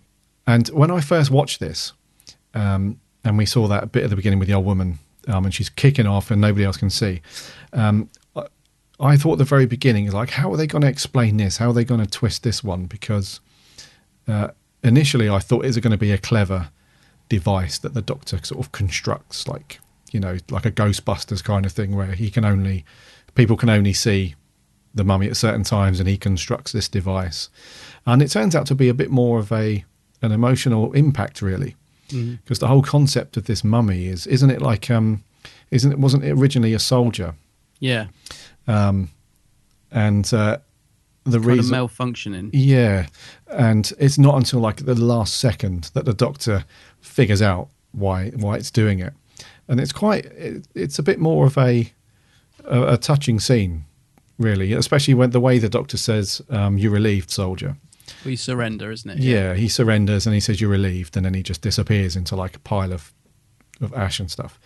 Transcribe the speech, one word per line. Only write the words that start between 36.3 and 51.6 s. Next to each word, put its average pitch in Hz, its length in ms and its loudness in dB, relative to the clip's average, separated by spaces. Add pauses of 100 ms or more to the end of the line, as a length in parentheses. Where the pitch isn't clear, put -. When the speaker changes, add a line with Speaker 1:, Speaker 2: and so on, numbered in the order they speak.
Speaker 1:
originally 127 420 2
a 104 60 0
soldier? 110 560 0 (420)
Speaker 2:
Yeah. 120 280 -2 (600)
Speaker 1:
Um, 98 440 0 (840)
and, 104 420 0
uh, 107 240 0 (640)
the 131 80 -2
Speaker 2:
Kind - 40 2
of 113 100 0
Speaker 1:
reason 123 300 2
Speaker 2:
malfunctioning. 117 760 -6
Speaker 1:
Yeah. 123 540 4 (420)
And 110 500 2
it's 143 200 2
not 143 180 8
until, 127 240 0
like, 110 260 -2
the 127 80 0
last 117 420 0
second 92 580 -4
that - 120 -4
the 104 80 0
Doctor 101 500 -2 (360)
figures 107 420 0
out 95 260 0 (240)
why, 95 380 -4
why 104 260 -4
it's - 140 -8
doing 104 300 2
it. 90 120 -8 (560)
And 120 120 0
it's 123 120 -4
quite, - 340 -2
it, - 480 -12
it's - 240 -8
a 147 40 -2
bit 185 180 0
more 156 260 4
of 135 120 2
a, 120 340 2 (720)